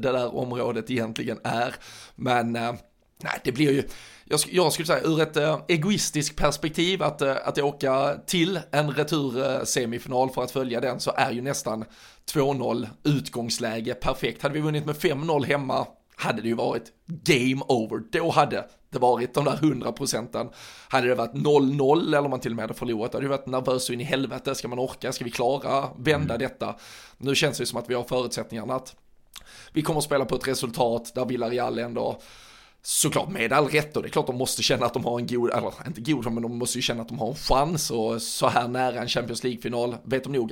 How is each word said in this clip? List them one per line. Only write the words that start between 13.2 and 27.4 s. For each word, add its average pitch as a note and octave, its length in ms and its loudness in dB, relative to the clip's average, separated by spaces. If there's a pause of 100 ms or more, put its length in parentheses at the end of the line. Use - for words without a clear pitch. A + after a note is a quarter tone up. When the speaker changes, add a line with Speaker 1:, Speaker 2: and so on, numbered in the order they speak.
Speaker 1:
perfekt. C3 480 -2
Hade C#3+ 140 0
vi D3+ 60 0
vunnit D3+ 240 0
med D3+ 120 -4
fem C#3+ 240 0
noll D3+ 240 2
hemma C3+ 420 0 (280)
hade B2+ 260 -2
det A2 60 -2
ju A#2 80 2
varit A#2 280 0 (220)
game C3+ 640 2
over. A2+ 340 2 (100)
Då E3 180 2
hade C#3 360 2 (240)
det C3+ 100 -6
varit B2 340 4
de C#3+ 120 2
där B2+ 120 2
hundra B2+ 340 2
procenten. A#2 580 -4 (400)
Hade B2 180 4
det B2 80 4
varit A#2 180 -2
noll C#3+ 420 6
noll D3 380 4
eller C#3+ 160 2
man B2+ 100 -2
till A#2 120 -4
och A2+ 40 -4
med A2+ 80 -6
hade A2+ 100 -6
förlorat, A#2 400 -4
hade A#2+ 120 -2
det C#3 40 -2
varit C3+ 160 -2
nervöst B2+ 420 0
så B2 60 -4
in A#2+ 80 -4
i - 20 -6
helvete. C3+ 520 -2
Ska - 120 -6
man B2 120 -6
orka? B2+ 320 -4
Ska C3+ 140 -8
vi A#2 60 -6
klara C3+ 540 0 (120)
vända B2 380 0
Speaker 2:
Mm. C3 120 -2
Speaker 1:
detta? A2 280 -8 (420)
Nu C3+ 180 0
känns C#3+ 220 2